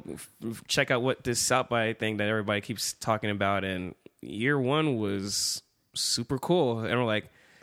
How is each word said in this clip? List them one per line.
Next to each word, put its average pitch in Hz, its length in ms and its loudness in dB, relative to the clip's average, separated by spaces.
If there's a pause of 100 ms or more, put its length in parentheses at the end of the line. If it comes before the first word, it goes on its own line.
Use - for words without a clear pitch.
gonna - 0 - (140)
f-, - 140 -16 (160)
f-, 113 220 -8
check 139 240 2
out 123 120 2
what 131 200 0
this 120 160 0
South 127 300 2
by 113 240 2
thing 110 240 -2
that 104 100 2
everybody 104 320 0
keeps - 340 -6
talking 107 360 0
about." 98 340 2
And 90 320 -4 (260)
year 120 380 0
one 139 380 2
was 101 640 -2 (320)
super - 440 -2
cool. 131 440 2
And 110 180 2
we're 123 60 2
like, 107 260 -2 (320)